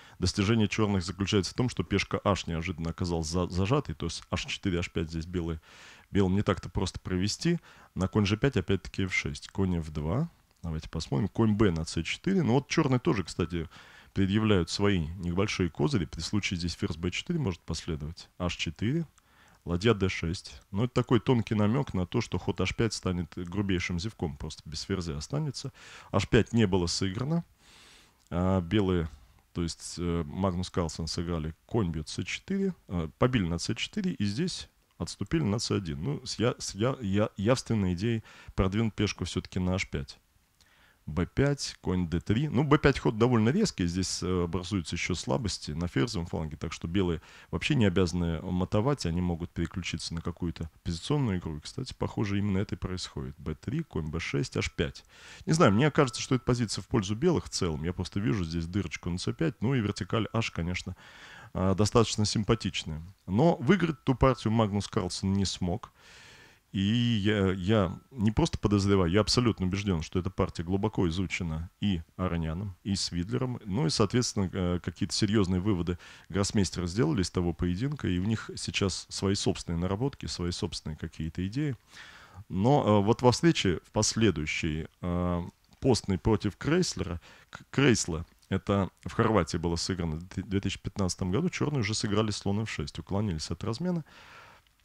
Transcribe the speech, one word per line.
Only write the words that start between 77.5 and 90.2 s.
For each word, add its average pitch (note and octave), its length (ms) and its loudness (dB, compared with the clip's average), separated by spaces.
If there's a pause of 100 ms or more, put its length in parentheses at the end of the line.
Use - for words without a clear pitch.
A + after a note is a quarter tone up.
поединка, F#2+ 540 -2
и F2+ 100 0
у F#2 60 -2
них G#2+ 320 -2
сейчас - 520 -2
свои G2 260 0
собственные F2 460 -2
наработки, G2 460 -4
свои F2 240 -4
собственные E2 480 -6
какие-то E2 480 -6
идеи. C3 300 -4 (760)
Но, A#2+ 340 4
э, G#2 220 6
вот A#2 160 2
во B2 100 8
встрече, G#2 540 2
в - 60 -20
последующей, E2+ 960 0 (120)
э, F2 420 0 (380)
Постный - 380 2
против G#2+ 400 0
Крейслера, F#2+ 640 -2 (260)
К-, - 220 -20
Крейсла, G#2 560 2 (240)
это G2 400 2 (120)
в - 100 -10
Хорватии A2 440 4
было E2+ 200 0
сыграно E2+ 400 -2
в E2+ 100 -10